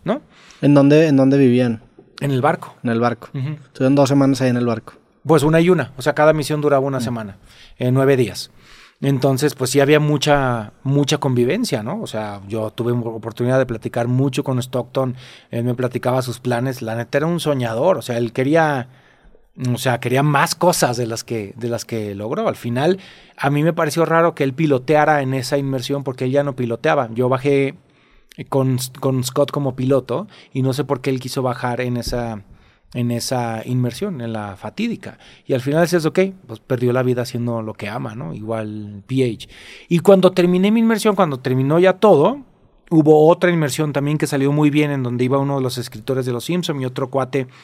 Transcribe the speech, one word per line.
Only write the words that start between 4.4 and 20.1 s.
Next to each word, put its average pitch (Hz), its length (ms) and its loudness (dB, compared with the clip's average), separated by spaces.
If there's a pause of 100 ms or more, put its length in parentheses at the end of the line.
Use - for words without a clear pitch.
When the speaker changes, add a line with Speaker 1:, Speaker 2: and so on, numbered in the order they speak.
Speaker 2:
ahí 127 100 2
en 123 60 0
el 120 100 -2
barco. 113 280 -6 (300)
Speaker 1:
Pues 143 200 4
una 160 160 4
y 170 100 4
una, 160 260 0
o 127 60 -10
sea, 147 120 0
cada 151 180 6
misión 151 280 -2
duraba 139 240 2
una 135 140 -2
Speaker 2:
Mm. 120 40 -4
Speaker 1:
semana, 113 340 -6 (420)
eh, 123 140 0
nueve 135 240 4
días. 107 340 -2 (500)
Entonces, 139 540 0
pues, 127 160 -4
sí 139 100 2
había 147 200 4
mucha, 139 720 0 (100)
mucha 139 360 2
convivencia, 131 640 0
¿no? 170 180 -8
O 185 60 -10
sea, 104 420 -8
yo 110 220 -6
tuve 120 220 -2
oportunidad 117 680 -2
de 127 80 0
platicar 120 420 -4
mucho 131 340 0
con 127 160 -2
Stockton, 127 580 -4 (340)
él 117 140 -4
me 123 100 -2
platicaba 123 480 -2
sus 123 180 -8
planes, 123 400 -2
la 110 140 -6
neta 117 240 -4
era 151 80 0
un 170 120 -2
soñador, 131 600 0
o 113 40 -8
sea, 120 140 -6
él 117 160 -2
quería, 143 560 0 (800)
o 120 60 0
sea, 123 240 -2
quería 127 220 0